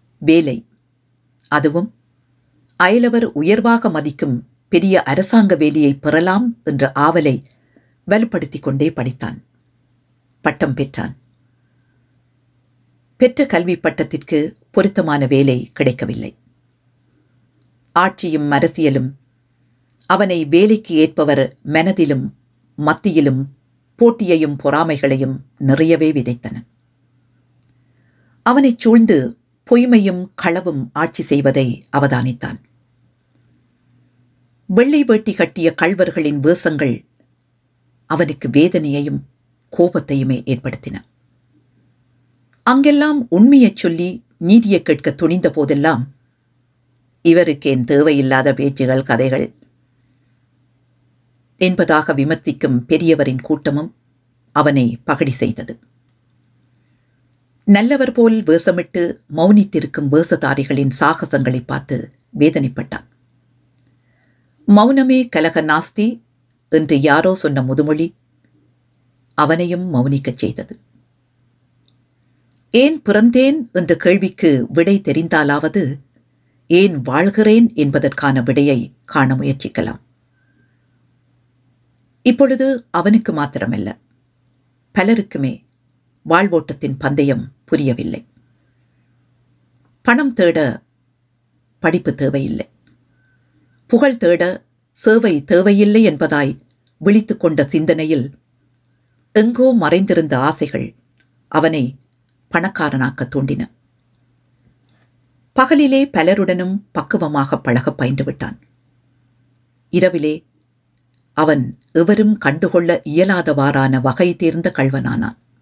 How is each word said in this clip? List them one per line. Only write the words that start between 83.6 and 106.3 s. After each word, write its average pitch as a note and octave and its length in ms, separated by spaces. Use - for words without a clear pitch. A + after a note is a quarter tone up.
பலருக்குமே F#3+ 640
வாழ்வோட்டத்தின் D#3+ 720
பந்தயம் C#3 540
புரியவில்லை. - 640
பணம் B3+ 300
தேட E3 500
படிப்பு E3 360
தேவையில்லை, C#3 540
புகழ் A#3+ 300
தேட F3 480
சேவை G#3+ 540
தேவையில்லை G3+ 640
என்பதாய் D3 520
விழித்து G#3 380
கொண்ட D3+ 280
சிந்தனையில் D#3 720
எங்கோ A#3+ 420
மறைந்திருந்த E3+ 640
ஆசைகள் C3+ 560
அவனை D#3 500
பணக்காரனாக்க C#3 800
தூண்டின. C3+ 340
பகலிலே C4+ 560
பலருடனும் F#3 720